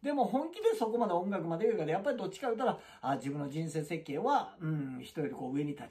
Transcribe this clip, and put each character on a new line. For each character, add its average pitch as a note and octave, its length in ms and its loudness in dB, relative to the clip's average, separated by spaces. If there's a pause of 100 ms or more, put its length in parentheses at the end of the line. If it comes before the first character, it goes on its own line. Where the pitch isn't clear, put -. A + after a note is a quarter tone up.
で C#4+ 120 0
も C4+ 100 6
本 C#4+ 280 0
気 A4 100 -8
で A4+ 160 4
そ A#3 100 2
こ A3 100 2
ま A#3 100 4
で F3+ 60 0
音 F#3+ 160 2
楽 F3 180 0
ま E3 100 0
で G#3 80 2
言 A#3 100 6
う - 20 0
か E3 60 2
ら、 D3+ 80 0
や F3+ 80 2
っ - 20 -6
ぱ C#4+ 100 0
り B3 60 0
ど D3 80 -4
っ C3 40 -4
ち - 100 -12
か C4+ 80 -2
言 A3+ 80 0
っ - 20 -6
た B3+ 60 -2
ら、 G#3+ 160 2 (220)
あ、 C3+ 160 0
自 B2+ 120 -6
分 C#3+ 100 -4
の C#3+ 100 -4
人 D#3+ 200 -2
生 D#3 140 -2
設 D#3+ 200 -4
計 - 140 -4
は、 C4 440 2
う D#3+ 60 -2
ん、 C3+ 360 -2
人 - 160 -10
よ C#3+ 80 0
り B2 60 -4
こ B2+ 160 -6
う C3 60 -2
上 D3 100 2
に D3 60 -2
立 B2 200 -8